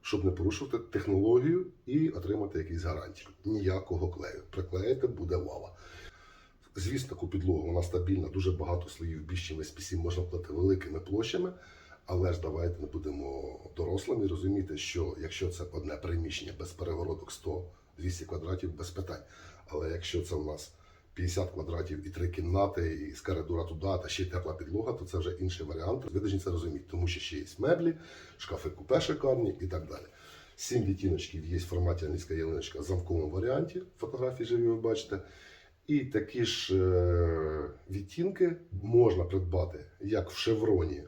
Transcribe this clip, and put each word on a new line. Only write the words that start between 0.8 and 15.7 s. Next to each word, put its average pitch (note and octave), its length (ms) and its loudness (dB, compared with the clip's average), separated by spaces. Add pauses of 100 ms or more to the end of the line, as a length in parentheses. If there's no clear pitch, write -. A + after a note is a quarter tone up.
і D3+ 240 4
отримати G#2 500 -2
якісь E2 240 -4
гарантії. - 440 -6 (180)
Ніякого F#2 640 2
клею. - 400 -6
Приклеїти — G#2 580 0
буде E2+ 280 -2
лава. - 400 -4 (1000)
Звісно, B2+ 340 -2
таку - 180 -6
підлогу, F2 400 4
вона E2+ 160 2
стабільна, F2 440 2
дуже F#2+ 240 2
багато F2 380 0
слоїв, E2 320 -6
більш E2 300 -4
ніж D#2 80 -6
в - 20 -6
S - 160 -10
P - 20 -12
C - 180 -4
можна F2 260 0
платити E2+ 300 -4
великими F2+ 460 4
площами, A#2 540 0 (520)
але F2+ 280 2
ж E2+ 80 -2
давайте E2 380 -2
не D2+ 80 -6
будемо D2 720 -6 (160)
дорослими G2 500 0
і - 20 2
розуміти, F#2 500 0
що - 420 -2
якщо E2 300 -4
це - 220 -6